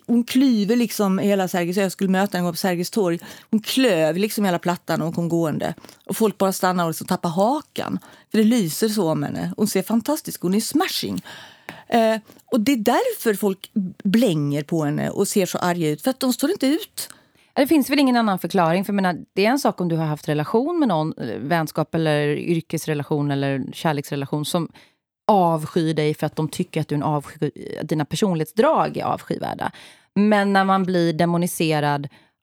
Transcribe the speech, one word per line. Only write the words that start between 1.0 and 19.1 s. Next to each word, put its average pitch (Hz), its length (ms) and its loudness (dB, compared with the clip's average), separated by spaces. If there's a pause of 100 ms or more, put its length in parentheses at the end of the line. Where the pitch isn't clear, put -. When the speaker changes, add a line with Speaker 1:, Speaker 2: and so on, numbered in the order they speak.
Speaker 1:
hela 196 280 2
Sergels, 175 300 -2
jag 190 140 0
skulle 196 180 -2
möta 190 280 2
henne 175 140 -2
på 170 60 -6
Sergels 175 340 -2
torg. 175 280 0 (300)
Hon 220 120 0
klöv 175 560 2
liksom 208 280 0
hela 175 140 2
plattan 170 420 -2
och 165 140 -4
kom 170 140 -2
gående. 165 440 -2 (320)
Och - 120 -6
folk 220 200 0
bara 190 160 2
stannar 185 300 0
och 165 60 0
liksom - 180 -8
tappar 175 220 -4
hakan. 196 720 -2 (320)
För 208 60 2
det 220 60 6
lyser 214 460 2
så 208 220 0
om 151 120 0
henne. 170 340 -4
Hon 214 100 0
ser 190 160 0
fantastisk, 233 580 -2
hon 180 140 0
är 214 40 2
smashing. 226 640 -2 (640)
Eh, 226 300 2 (340)
och 262 80 2
det 214 120 2
är 285 60 2
därför 254 560 0
folk 196 380 -4 (320)
blänger 156 600 2
på 160 220 -2
henne 147 240 -2
och 196 180 -2
ser 190 180 2
så - 120 -4
arga 175 320 0
ut. 151 120 -4
För - 80 -2
att 262 100 -4
de 254 140 0
står 285 180 -2
inte 392 160 -2
ut. 339 420 -4 (440)
Speaker 2:
Ja, - 80 2
det 285 60 2
finns 294 220 4
väl 277 100 2
ingen 262 160 4
annan 214 240 2
förklaring. 175 460 2
För 208 80 -4
jag - 20 0
menar, 185 220 0 (160)